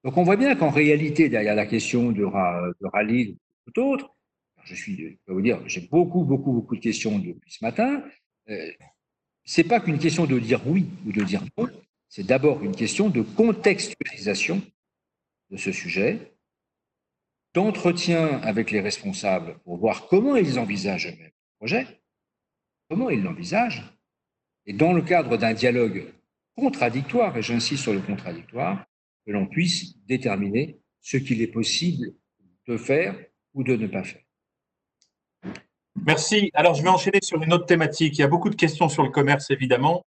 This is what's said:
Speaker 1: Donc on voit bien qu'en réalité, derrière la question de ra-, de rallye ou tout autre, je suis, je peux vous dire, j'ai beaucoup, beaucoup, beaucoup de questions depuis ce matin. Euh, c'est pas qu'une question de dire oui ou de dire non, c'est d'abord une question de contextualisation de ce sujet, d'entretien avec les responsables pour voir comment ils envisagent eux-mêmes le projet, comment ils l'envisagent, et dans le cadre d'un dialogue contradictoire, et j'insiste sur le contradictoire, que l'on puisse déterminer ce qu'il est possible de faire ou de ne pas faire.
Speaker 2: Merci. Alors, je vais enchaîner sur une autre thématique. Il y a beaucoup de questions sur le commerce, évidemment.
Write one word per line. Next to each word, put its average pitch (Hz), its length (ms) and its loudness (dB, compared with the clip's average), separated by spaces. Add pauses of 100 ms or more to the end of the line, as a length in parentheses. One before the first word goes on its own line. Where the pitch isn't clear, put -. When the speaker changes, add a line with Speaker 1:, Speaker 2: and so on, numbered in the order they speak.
Speaker 1:
Donc 131 140 -2
on 180 80 4
voit 190 120 6
bien 269 200 4
qu'en 160 140 2
réalité, 151 580 4
derrière 107 260 0
la 104 120 0
question 120 440 0
de 104 140 0
ra-, 90 440 0 (120)
de 98 80 -8
rallye 107 480 0 (300)
ou - 40 -20
tout 233 120 0
autre, 277 340 -2 (480)
je 90 100 -20
suis, 95 220 -10
je 78 200 -14 (100)
peux 95 60 -10
vous 95 100 -2
dire, 110 240 0
j'ai 90 140 -8
beaucoup, 170 440 2
beaucoup, 135 280 0
beaucoup 117 220 -2
de - 60 -8
questions 107 380 -2
depuis 87 340 -8
ce - 120 -12
matin. 262 380 -2 (460)
Euh, 82 220 -10 (760)
c'est - 200 2
pas 220 160 2
qu'une 151 180 -2
question 165 280 2
de 131 120 2
dire 113 280 0
oui 165 200 2 (200)
ou 101 60 -6
de 104 100 0
dire 98 200 -2 (140)
non, 233 120 -2 (400)
c'est 95 180 -10
d'abord 131 360 2
une 98 120 -4
question 185 340 0
de 123 140 2
contextualisation - 1400 0 (920)
de 95 60 -14
ce 95 160 -6
sujet, 98 600 -4 (1200)
d'entretien 175 880 0
avec 110 280 -2
les 107 100 0
responsables 92 840 -4
pour 87 140 -10
voir 107 280 -2
comment 254 300 2
ils 143 220 2
envisagent 98 500 -4
eux-mêmes 80 220 -18
le - 280 -20
projet, 202 280 -4 (1040)
comment 220 220 -2
ils 139 120 0
l'envisagent, 175 600 -4 (840)
et 104 60 -12
dans 156 200 4
le 170 100 4
cadre 151 340 2
d'un 113 180 0
dialogue 113 500 0 (520)
contradictoire, 143 800 0
et 113 60 -4
j'insiste 120 400 -2
sur 110 120 0
le 95 60 0
contradictoire, 95 840 -6 (420)
que 104 60 -6
l'on 98 140 -2
puisse - 500 -4 (100)
déterminer 113 720 -2 (220)
ce - 160 -6
qu'il 131 260 0
est 113 40 0
possible 120 680 -2 (560)
de 117 80 -4
faire 160 400 -2 (380)
ou 135 100 -4
de 127 100 2
ne 107 120 -2
pas 95 180 -6
faire. - 180 -16 (1800)
Speaker 2:
Merci. 208 480 4
Alors, 160 200 6
je 143 80 0
vais 175 60 2
enchaîner 190 340 4
sur 160 200 -2
une 160 100 2
autre 175 140 2
thématique. 160 500 2
Il - 40 0
y 143 40 6
a 135 40 4
beaucoup 170 220 2
de - 40 -6
questions 160 340 2
sur 147 140 0
le 131 80 2
commerce, 143 400 2
évidemment. 135 640 2